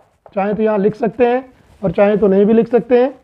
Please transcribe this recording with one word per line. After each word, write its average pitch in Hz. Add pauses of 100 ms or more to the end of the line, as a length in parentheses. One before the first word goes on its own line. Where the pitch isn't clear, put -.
(360)
चाहे 202
तो 220
यहाँ 214
लिख 208
सकते 240
हैं 254 (380)
और 190
चाहे 208
तो 208
नहीं 196
भी 220
लिख 226
सकते 247
हैं। 269 (100)